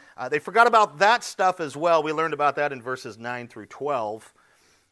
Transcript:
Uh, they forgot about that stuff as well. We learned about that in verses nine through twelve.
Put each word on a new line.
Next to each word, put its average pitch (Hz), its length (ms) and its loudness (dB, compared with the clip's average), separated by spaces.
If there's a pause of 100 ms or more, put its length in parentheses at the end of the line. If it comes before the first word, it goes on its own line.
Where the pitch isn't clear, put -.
(160)
Uh, 127 120 -8
they 147 100 -2
forgot 220 300 4
about 208 300 2
that 214 260 4
stuff 185 340 -2
as 143 180 -6
well. 165 260 2
We 156 100 -2
learned 156 220 -2
about 143 220 0
that 147 140 0
in 131 100 -10
verses 123 380 -10
nine 120 300 -10
through 104 180 -16
twelve. 113 640 -6 (600)